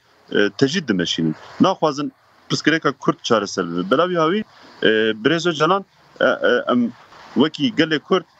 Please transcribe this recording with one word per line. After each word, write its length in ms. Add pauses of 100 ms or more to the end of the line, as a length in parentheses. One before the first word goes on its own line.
(320)
e, 180
tecrît 380
dimeşînin. 480 (260)
Naxwazin 500 (380)
pirsgirêka 440
Kurd 300
çareser 420
bibe. 260
Bila 120
wî 140
havî, 260 (400)
e, 40 (360)
Birêz 260
Öcalan, 360 (360)
e, 40
e, 460
em 200 (420)
wekî 400
gelê 260
Kurd 240 (160)